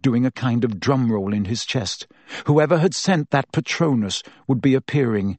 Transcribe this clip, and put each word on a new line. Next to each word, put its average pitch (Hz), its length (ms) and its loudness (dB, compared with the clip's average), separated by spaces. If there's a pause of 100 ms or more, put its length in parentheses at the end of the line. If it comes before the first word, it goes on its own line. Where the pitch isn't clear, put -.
doing 123 240 2
a 127 60 0
kind 120 320 -2
of 107 160 -2
drum 127 320 2
roll 101 220 -2
in 104 120 -2
his 110 200 -6
chest. - 420 -6 (380)
Whoever 151 340 4
had 175 160 2
sent - 340 0
that 139 220 -2
Patronus 123 720 -2 (240)
would 127 140 0
be 135 120 4
appearing 113 640 0